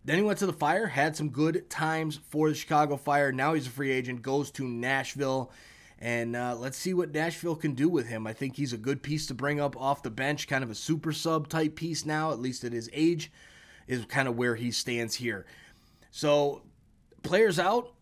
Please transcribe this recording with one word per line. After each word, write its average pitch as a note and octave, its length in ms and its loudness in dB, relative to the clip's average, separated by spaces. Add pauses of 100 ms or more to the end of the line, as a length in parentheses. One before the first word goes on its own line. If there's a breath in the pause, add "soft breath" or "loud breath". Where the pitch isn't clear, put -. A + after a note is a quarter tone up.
then D3+ 140 2
he G#3 40 4
went G#3 160 2
to G3+ 60 2
the F3 80 0
Fire, F3+ 340 2
had D3 300 2
some D#3 100 -2
good D#3 420 0
times D#3+ 600 -2
for D#3 180 2
the D3+ 80 2
Chicago D3+ 400 2
Fire. C#3+ 380 2
Now C#3+ 220 2
he's C3 120 0
a - 20 -6
free C3+ 220 -2
agent, B2+ 300 -2
goes C3+ 300 0
to C3+ 140 -6
Nashville. C3 840 -2 (480 loud breath)
And, A#2 340 -2
uh, B2 220 -2
let's C3 220 -8
see F3+ 160 -2
what E3+ 180 0
Nashville D#3+ 460 -2
can D#3 160 -2
do C#3+ 160 4
with C3+ 180 2
him. A2 180 -4
I A2 60 -4
think C3 240 -6
he's C#3+ 160 -2
a A#2+ 60 -4
good C3 260 -4
piece D3+ 240 -2
to C#3 60 -6
bring C#3+ 260 -2
up C#3+ 160 -2
off C#3 280 0
the B2+ 60 -6
bench, C3+ 380 -2
kind C3+ 160 0
of A#2 60 -6
a A2 60 -8
super D#3 360 -2
sub D#3 380 0
type D#3 260 2
piece D#3+ 300 -4
now, D#3 260 0
at A#2 80 -4
least B2+ 240 -6
at A#2+ 80 -4
his A#2 220 -6
age, D#3+ 400 2 (520 loud breath)
is A#2+ 200 -4
kind C3+ 240 0
of A#2 80 -2
where A#2+ 180 2
he A#2 160 -4
stands A#2 440 -2
here. A2+ 300 -4 (640 loud breath)
So, D3 520 2 (600)
players F#3 380 4
out. A3 420 2